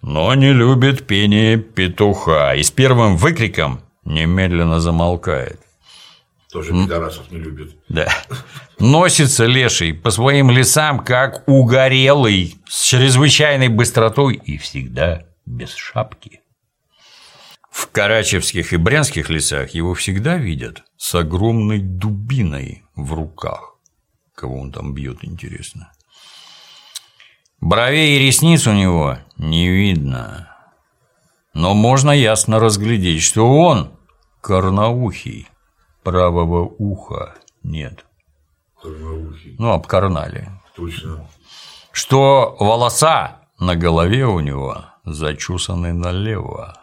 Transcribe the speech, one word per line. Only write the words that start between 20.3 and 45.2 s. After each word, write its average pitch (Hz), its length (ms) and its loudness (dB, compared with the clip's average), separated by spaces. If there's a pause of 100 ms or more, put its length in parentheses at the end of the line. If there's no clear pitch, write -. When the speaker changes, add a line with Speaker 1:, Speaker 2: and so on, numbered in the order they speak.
Speaker 1:
видят 92 460 -8 (140)
с - 180 -10
огромной 104 640 0
дубиной 95 1040 -4 (140)
в 71 160 -8
руках. - 640 -10 (580)
Кого 65 240 -12
он 67 140 -14
там 71 220 -10
бьёт, 67 280 -12
интересно. - 680 -16 (1700)
Бровей 139 560 2
и 135 100 4
ресниц 151 400 4
у 113 60 2
него 85 460 0 (180)
не 82 320 0
видно, 78 800 -2 (1040)
но 87 200 0
можно 131 360 4
ясно 110 480 2
разглядеть, 104 640 0
что 110 260 2
он 143 440 4 (480)
корноухий, 104 1080 -2 (560)
правого 87 600 0 (140)
уха - 580 -8 (260)
нет. 78 420 -12 (800)
Speaker 2:
Корноухий. 78 760 -16
Speaker 1:
Ну, 113 140 0
обкорнали. 87 760 -2 (260)
Speaker 2:
Точно. 82 540 -14 (640)
Speaker 1:
Что 135 640 2
волоса 117 840 0 (180)
на 90 160 -2
голове 85 500 2
у 95 140 0
него 69 460 -8 (180)
зачесаны 85 880 -6